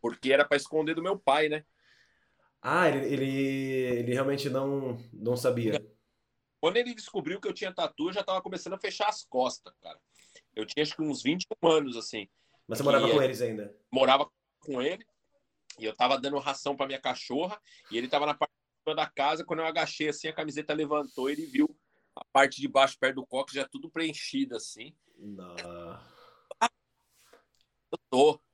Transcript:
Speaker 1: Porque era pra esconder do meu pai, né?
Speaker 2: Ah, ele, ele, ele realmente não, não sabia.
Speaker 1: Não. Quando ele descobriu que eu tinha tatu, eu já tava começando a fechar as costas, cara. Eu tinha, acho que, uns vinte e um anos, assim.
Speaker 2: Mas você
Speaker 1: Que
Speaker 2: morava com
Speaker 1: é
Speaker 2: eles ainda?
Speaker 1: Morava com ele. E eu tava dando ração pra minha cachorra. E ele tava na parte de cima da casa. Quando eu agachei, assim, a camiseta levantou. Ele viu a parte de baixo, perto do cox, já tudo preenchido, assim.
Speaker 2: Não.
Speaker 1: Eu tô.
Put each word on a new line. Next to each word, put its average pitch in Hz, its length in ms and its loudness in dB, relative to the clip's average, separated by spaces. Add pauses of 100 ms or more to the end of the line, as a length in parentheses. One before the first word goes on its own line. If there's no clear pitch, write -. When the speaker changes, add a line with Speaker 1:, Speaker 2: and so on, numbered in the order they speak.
Speaker 1:
Porque 117 320 0
era 139 120 8
pra 147 120 4
esconder 156 380 0
do 165 80 -4
meu 196 160 -2
pai, 151 320 2
né? 151 140 -4 (960)
Speaker 2:
Ah, 160 260 4
ele, 139 240 2
ele, 135 180 0 (680)
ele 120 160 0
realmente 139 340 0
não, 135 500 -2 (140)
não 117 240 -2
sabia. 120 420 2
Speaker 1:
Não. - 120 -10 (720)
Quando 185 180 2
ele 240 160 -2
descobriu 180 460 -6
que 208 80 -8
eu 190 40 -6
tinha 190 220 -6
tatu, 160 340 -2
eu 185 60 -4
já 196 100 -2
tava 190 180 -2
começando 180 320 -8
a 190 40 -10
fechar 202 300 -2
as - 140 -4
costas, - 500 -4 (100)
cara. 80 160 -18 (580)
Eu 110 100 -4
tinha, 147 160 -2
acho 151 140 -4
que, 160 60 -4
uns 139 200 -4
vinte 160 220 0
e - 20 -14 (160)
um 165 60 6
anos, 147 280 4
assim. 107 300 -8 (400)
Speaker 2:
Mas 113 120 -8
você 143 60 -2
Speaker 1:
Que 143 60 4
Speaker 2:
morava 135 200 6
com 147 100 6
Speaker 1:
é 135 40 4
Speaker 2:
eles 127 180 0
ainda? 107 340 -6 (140)
Speaker 1:
Morava 131 400 4 (300)
com 127 220 -6
ele. 156 220 -4 (760)
E 110 60 -10
eu 110 100 -4
tava 131 240 2
dando 139 200 -4
ração 139 380 -4
pra 135 100 -2
minha 135 140 -8
cachorra. 139 600 -4 (300)
E 104 80 -6
ele 123 100 -4
tava 143 180 0
na 147 80 0
parte - 180 0
de - 380 -20
cima 156 60 -2
da 151 100 0
casa. 151 380 -2
Quando 151 160 -4
eu 160 60 -2
agachei, 156 420 -2
assim, 147 200 -6
a 156 40 -8
camiseta 151 420 -6
levantou. 147 560 -2
Ele 147 160 -4
viu 143 220 4 (480)
a - 160 -16
parte 135 300 4
de 139 60 -2
baixo, 135 300 4
perto 131 180 0
do 131 100 -10
cox, 131 260 -4
já 135 140 -4
tudo 147 240 -14
preenchido, 139 680 -4
assim. 120 380 -14 (240)
Speaker 2:
Não. 92 360 -16 (2500)
Speaker 1:
Eu 165 60 -6 (120)
tô. 131 300 6 (140)